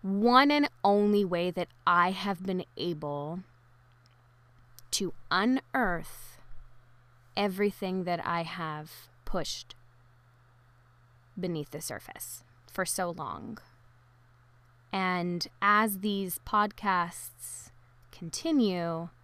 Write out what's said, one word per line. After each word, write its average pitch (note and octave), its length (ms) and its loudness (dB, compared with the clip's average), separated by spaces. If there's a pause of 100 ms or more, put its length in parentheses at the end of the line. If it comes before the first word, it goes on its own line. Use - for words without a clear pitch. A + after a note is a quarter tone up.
one A#3+ 480 6
and D4 180 4 (160)
only G#3 400 6
way F3 260 0
that F3 180 -4 (180)
I F3 240 6
have F#3+ 340 -4
been F#3 200 -2 (120)
able D3+ 640 -4 (1500)
to F#3 200 -4 (180)
unearth G3+ 1080 -2 (1000)
everything G3 680 -2
that F3 200 -2
I E3+ 180 -2
have D#3+ 680 -10 (160)
pushed - 500 -4 (1600)
beneath E3+ 320 -4
the D3+ 100 -10
surface - 640 -12 (260)
for F#3 140 -4
so F3 260 -2
long. D3 480 -8 (1300)
And F3 560 -2 (120)
as G#3 380 4
these G3 480 -2
podcasts - 1200 -2 (420)
continue F3 960 0 (160)